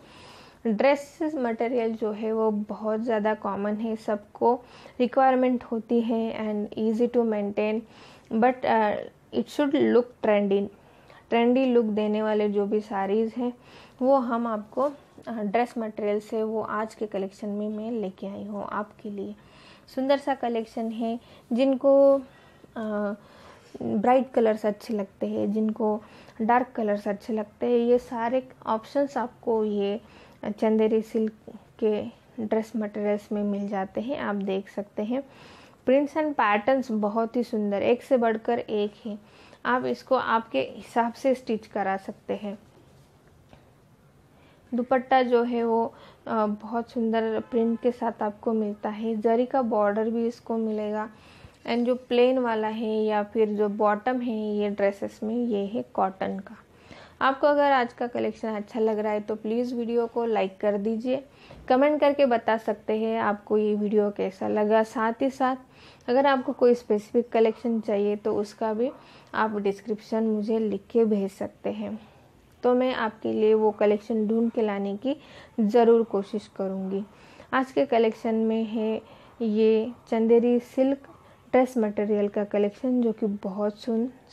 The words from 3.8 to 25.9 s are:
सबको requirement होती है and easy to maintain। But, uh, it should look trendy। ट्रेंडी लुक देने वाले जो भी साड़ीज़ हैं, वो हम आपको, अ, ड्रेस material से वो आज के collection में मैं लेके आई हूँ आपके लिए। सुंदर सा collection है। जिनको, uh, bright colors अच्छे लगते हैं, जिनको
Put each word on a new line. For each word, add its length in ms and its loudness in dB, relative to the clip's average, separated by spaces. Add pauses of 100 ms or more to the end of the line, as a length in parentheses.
सबको 580 0 (460)
requirement 640 2
होती 360 -2
है 400 -2
and 380 -4
easy 300 2
to 160 2
maintain। 560 -2 (520)
But, 220 4
uh, 420 0 (380)
it 100 0
should 260 0
look 340 4 (200)
trendy। 420 2 (640)
ट्रेंडी 340 4
लुक 200 4
देने 380 0
वाले 260 0
जो 180 0
भी 140 0
साड़ीज़ 560 -2
हैं, 160 -2 (500)
वो 140 4
हम 300 0
आपको, 360 -4
अ, 80 0 (380)
ड्रेस 500 -2
material 420 -2
से 220 -4
वो 200 -4
आज 320 -6
के 120 -6
collection 420 -8
में 200 -6
मैं 220 -8
लेके 360 -6
आई 180 -10
हूँ 200 -10
आपके 460 -8
लिए। 240 -10 (600)
सुंदर 240 0
सा 160 -2
collection 560 -6
है। 300 -4 (320)
जिनको, 640 4 (580)
uh, 380 -4 (680)
bright 480 2
colors 360 2
अच्छे 280 -4
लगते 320 -6
हैं, 260 -2
जिनको 500 -2 (400)